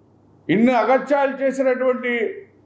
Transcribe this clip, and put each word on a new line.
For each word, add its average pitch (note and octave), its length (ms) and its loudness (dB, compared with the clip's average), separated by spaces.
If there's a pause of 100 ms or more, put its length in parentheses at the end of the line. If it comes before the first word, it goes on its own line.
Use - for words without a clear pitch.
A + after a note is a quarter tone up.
(500)
ఇన్ని A#3 240 4
అగత్యాలు C4+ 640 0
చేసినటువంటి B3+ 1080 -2 (220)